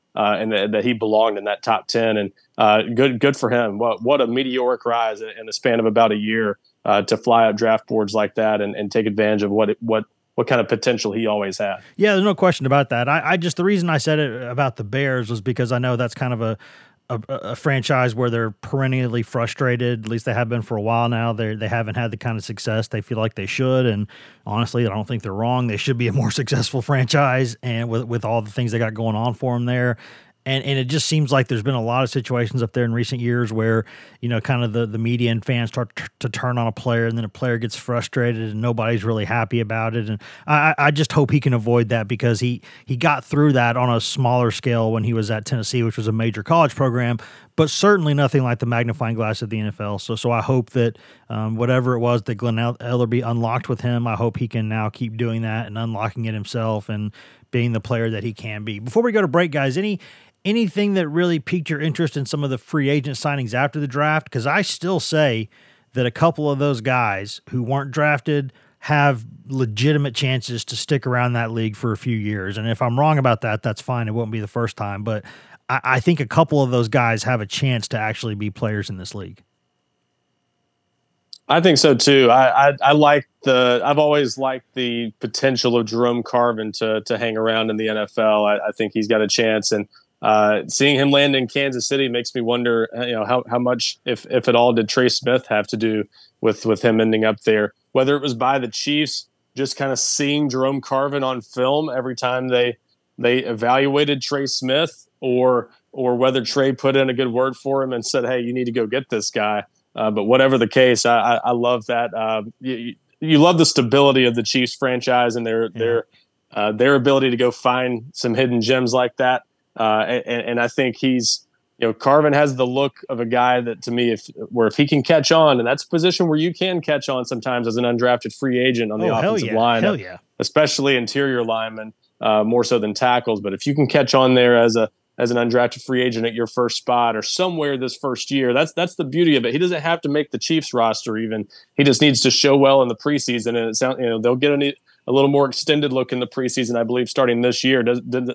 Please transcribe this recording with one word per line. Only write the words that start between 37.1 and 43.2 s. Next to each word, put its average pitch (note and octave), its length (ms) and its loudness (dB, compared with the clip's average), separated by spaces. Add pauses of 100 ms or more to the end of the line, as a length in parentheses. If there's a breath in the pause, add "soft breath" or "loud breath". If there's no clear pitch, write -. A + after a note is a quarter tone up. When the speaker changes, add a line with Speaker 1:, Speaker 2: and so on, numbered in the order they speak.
Speaker 2:
then A2+ 80 -4
a - 20 -6
player A#2+ 300 -4
gets A2+ 180 -6
frustrated A#2+ 760 -4
and G#2+ 100 -6
nobody's A2+ 420 0
really A2 220 -2
happy A#2 340 0
about A2+ 340 -4
it. A2+ 140 -4
And G#2+ 140 -6 (240 loud breath)
I, D3+ 80 2
I, D3+ 200 4 (120)
I D3+ 40 6
just D3 220 0
hope C#3+ 200 2
he D3+ 80 4
can C3 120 0
avoid A#2+ 380 2
that A2+ 180 -2
because A#2 320 0
he, B2 220 -4 (240 loud breath)
he B2+ 100 -4
got C#3+ 300 0